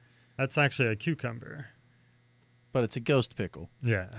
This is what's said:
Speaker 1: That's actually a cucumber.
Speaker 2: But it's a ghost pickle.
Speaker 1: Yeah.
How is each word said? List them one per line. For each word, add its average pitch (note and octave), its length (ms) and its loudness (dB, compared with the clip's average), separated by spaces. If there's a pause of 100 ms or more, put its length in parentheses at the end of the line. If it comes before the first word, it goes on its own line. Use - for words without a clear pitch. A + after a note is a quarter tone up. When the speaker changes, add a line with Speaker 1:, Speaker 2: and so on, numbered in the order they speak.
(360)
Speaker 1:
That's C3+ 220 -2
actually C3+ 300 4
a A2 80 0
cucumber. C3 720 -6 (1080)
Speaker 2:
But B2 120 4
it's - 120 -2
a C3 40 -4
ghost B2+ 340 2
pickle. E2+ 360 -8 (120)
Speaker 1:
Yeah. G#2 260 2 (100)